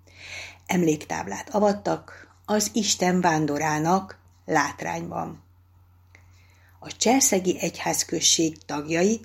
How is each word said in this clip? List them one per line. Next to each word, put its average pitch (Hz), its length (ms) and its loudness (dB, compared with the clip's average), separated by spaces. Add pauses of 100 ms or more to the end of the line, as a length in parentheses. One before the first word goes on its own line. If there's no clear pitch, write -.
(680)
Emléktáblát 170 880 -2
avattak 202 760 0 (160)
az 208 280 -2
Isten 185 480 0
vándorának 156 1000 0 (260)
Látrányban. 170 1000 -4 (1400)
A - 180 -16
Cselszegi 180 640 4
Egyházközség 165 1040 0
tagjai 165 600 0